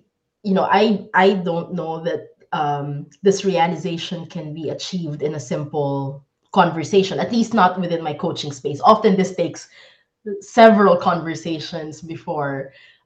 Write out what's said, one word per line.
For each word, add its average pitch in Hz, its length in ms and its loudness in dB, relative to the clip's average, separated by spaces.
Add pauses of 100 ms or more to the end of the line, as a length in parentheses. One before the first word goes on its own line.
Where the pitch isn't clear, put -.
(440)
you 196 120 0
know, 175 160 2
I, 208 420 2
I 190 200 4
don't 170 400 -4
know 160 300 -6
that, 156 260 -6 (240)
um, 147 540 -4 (140)
this 196 240 2
realization 170 800 -2
can 151 280 -12
be 156 160 -8
achieved 147 520 -8
in 151 140 -4
a 147 40 -6
simple 143 840 -4 (280)
conversation, 170 640 2
at 185 120 -2
least 226 220 0
not 185 260 4
within 170 240 -2
my 151 100 -4
coaching 147 380 -6
space. 143 300 -6
Often 190 360 6
this 185 180 -2
takes - 340 -6 (720)
several 208 560 6
conversations 160 1040 -4
before, 147 720 -8 (340)